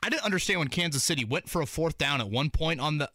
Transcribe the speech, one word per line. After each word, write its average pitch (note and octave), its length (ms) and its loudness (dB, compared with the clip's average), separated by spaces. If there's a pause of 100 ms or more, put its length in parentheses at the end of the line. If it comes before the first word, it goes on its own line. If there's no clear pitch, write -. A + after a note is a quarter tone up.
I G#3+ 80 0
didn't D4 140 0
understand F3+ 340 0
when D3+ 100 0
Kansas D#3 340 0
City C#3 220 0
went C3 240 -2
for E3+ 140 0
a C#3 40 0
fourth D#3+ 300 -2
down C#3 240 0
at G#2+ 80 -2
one C3 220 2
point D#3+ 300 0
on D3+ 180 0
the, C#3+ 160 -2